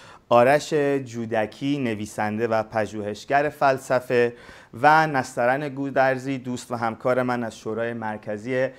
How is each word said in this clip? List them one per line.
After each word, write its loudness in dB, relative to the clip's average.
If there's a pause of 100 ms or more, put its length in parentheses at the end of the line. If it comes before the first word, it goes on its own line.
(300)
آرش 6 (320)
جودکی، -4
نویسنده -4
و 0
پژوهشگر -2
فلسفه، 0 (480)
و 6
نسترن 0
گودرزی، 0
دوست -8
و -4
همکار -2
من -2
از -10
شورای -6
مرکزی -6 (120)